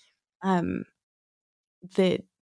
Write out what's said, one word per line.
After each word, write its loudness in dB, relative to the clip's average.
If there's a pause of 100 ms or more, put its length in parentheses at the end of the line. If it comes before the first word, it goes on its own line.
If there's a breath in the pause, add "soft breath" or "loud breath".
(420 soft breath)
um, 0 (1120)
that 2 (320)